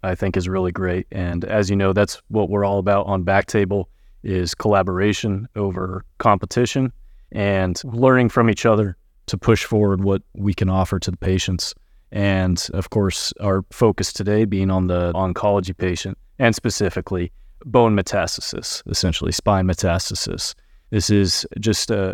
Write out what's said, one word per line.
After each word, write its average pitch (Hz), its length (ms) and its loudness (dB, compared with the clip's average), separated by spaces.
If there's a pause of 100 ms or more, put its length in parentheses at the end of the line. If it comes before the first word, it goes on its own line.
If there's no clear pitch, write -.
I 92 120 -2
think, 95 220 -2
is 92 120 0
really 92 240 -2
great. 92 380 -4
And 87 360 -4
as 104 240 0
you 101 60 2
know, 98 180 2
that's 101 340 0
what 104 220 0
we're 101 160 0
all 101 120 0
about 98 280 2
on 95 180 -2
Backtable, 98 640 0 (360)
is 92 320 -2
collaboration 98 1000 0
over 92 480 -4 (140)
competition 123 720 0 (380)
and 95 540 0
learning 127 440 4
from 113 220 4
each 104 160 0
other 104 300 2 (300)
to 98 120 -6
push - 260 2
forward 98 400 2
what 95 180 0 (120)
we 101 180 -2
can 92 160 -2
offer 95 300 0
to 92 120 -4
the 87 60 -6
patients. 95 580 -2 (360)
And 95 640 0
of 92 160 -4
course, - 500 -2
our 98 300 0
focus 104 420 2
today 107 320 2
being 95 260 0
on 92 180 2
the 87 260 0
oncology 92 600 0
patient 90 440 -4 (200)
and 117 160 2
specifically 95 800 -4 (320)
bone 113 320 4
metastasis, - 920 -4
essentially 85 420 -2
spine 95 340 2
metastasis. - 880 -2 (380)
This 104 160 0
is 101 380 2 (120)
just 104 320 0
a, 98 240 0